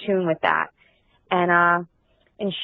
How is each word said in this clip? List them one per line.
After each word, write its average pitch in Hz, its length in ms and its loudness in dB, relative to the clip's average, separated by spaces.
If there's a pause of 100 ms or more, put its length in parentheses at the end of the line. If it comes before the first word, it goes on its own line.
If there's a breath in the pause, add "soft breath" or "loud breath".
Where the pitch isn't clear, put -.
tune 185 220 0
with 160 160 -2
that." - 260 0 (640)
And, 180 200 0
uh, 175 340 2 (560)
and 202 120 -6 (120)